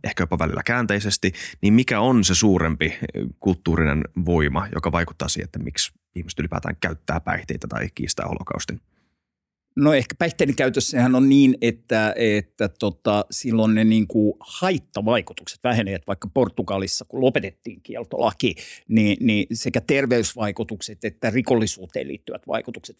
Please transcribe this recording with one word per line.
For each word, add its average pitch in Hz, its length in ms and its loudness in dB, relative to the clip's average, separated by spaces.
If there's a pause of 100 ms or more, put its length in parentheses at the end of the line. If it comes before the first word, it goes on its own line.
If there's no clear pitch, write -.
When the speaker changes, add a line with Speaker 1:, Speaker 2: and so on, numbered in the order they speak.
Speaker 1:
ehkä - 180 -4
jopa - 160 -2
välillä - 240 -2
käänteisesti, 104 680 0 (280)
niin 104 140 6
mikä 120 260 4
on 120 240 6
se 95 100 2
suurempi, 82 640 2 (180)
ö, 55 100 -4 (140)
kulttuurinen 82 640 2 (200)
voima, 80 500 2
joka 82 180 -2
vaikuttaa - 360 -4
siihen, - 160 -4
että - 140 -12
miksi - 340 -4 (220)
ihmiset - 260 -8
ylipäätään - 400 -4
käyttää 82 400 -4
päihteitä - 480 -6
tai 55 260 -6
kiistää - 320 -6
holokaustin? - 540 -8 (960)
Speaker 2:
No 147 180 4
ehkä 127 240 0
päihteiden 165 380 0
käytössähän 127 580 2
on 131 140 6
niin, 135 320 8
että, 110 560 0
että 107 520 0
tota, 104 640 -2
silloin 110 440 2
ne 110 100 2
niinku 110 560 2
haittavaikutukset - 1200 -4
vähenee. 110 300 0
Että 87 120 -10
vaikka 98 280 -6
Portugalissa, 101 720 -2
kun 127 120 -8
lopetettiin 117 600 -2
kieltolaki, 113 720 -4 (340)
niin, 107 320 4
niin 107 320 0
sekä 117 280 -4
terveysvaikutukset 113 1200 -2
että 110 260 -4
rikollisuuteen 110 800 -2
liittyvät - 380 -12
vaikutukset - 540 -8